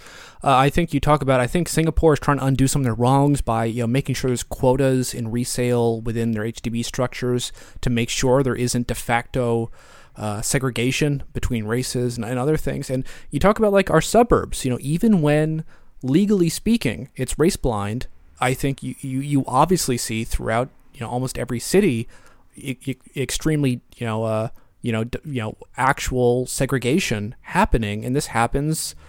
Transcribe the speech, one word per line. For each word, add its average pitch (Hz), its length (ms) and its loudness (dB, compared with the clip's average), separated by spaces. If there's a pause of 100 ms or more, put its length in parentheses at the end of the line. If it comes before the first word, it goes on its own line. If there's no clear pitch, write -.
(440)
Uh, 135 120 4
I 135 140 6
think 170 240 2
you 143 60 0
talk 147 220 4
about, 131 180 2
I 123 60 2
think 170 240 0
Singapore 160 440 4
is 139 60 2
trying 143 200 2
to 135 60 -2
undo 135 220 4
some 143 140 0
of - 40 0
their 117 100 0
wrongs 135 460 4
by, 113 240 0
you 117 160 -2
know, 117 60 -2
making 127 280 0
sure 131 140 -2
there's 120 140 -2
quotas 131 720 2
in 120 160 -6
resale 120 720 0
within 117 300 -2
their 110 120 -2
H 113 180 -8
D 123 80 -4
B 117 120 -2
structures 123 680 -2 (300)
to - 80 0
make 120 200 0
sure 131 320 2
there 127 140 0
isn't 123 320 -2
de 117 80 -4
facto, 117 720 -2 (460)
uh, 107 260 -6
segregation 131 840 0 (100)
between 113 320 -2
races 123 500 -2
and, 117 100 -6
and 123 140 -4
other 151 180 2
things. 135 320 -4
And 131 160 -2 (240)
you 143 100 -4
talk 202 200 2
about, 208 140 2
like, 196 180 2
our 156 100 6
suburbs, 151 640 2
you 127 80 -2
know, 120 100 -2
even 175 400 2
when 156 440 0 (360)
legally 175 480 2
speaking, 143 640 -2
it's - 220 -6
race 165 200 2
blind, 110 500 -4 (320)
I 127 140 0
think 135 280 -4
you, 127 200 -10
you, 131 180 -6
you 143 280 0
obviously 151 500 2
see 113 260 -4
throughout, 120 460 -2 (240)
you - 80 -14
know, 113 80 -8
almost 127 280 -6
every 120 220 -6
city, 143 480 2 (480)
e-, 135 300 -12
e-, - 360 -8
extremely, 139 600 0 (140)
you 120 100 -10
know, 110 180 -4
uh, 110 260 -2 (320)
you 120 100 -4
know, 113 140 -2
d-, - 200 -8
you 131 160 -6
know, 110 160 -8 (200)
actual 123 680 2
segregation 123 960 -2
happening. 113 640 0
And 127 100 -2
this 147 120 -2
happens, 139 640 -2 (160)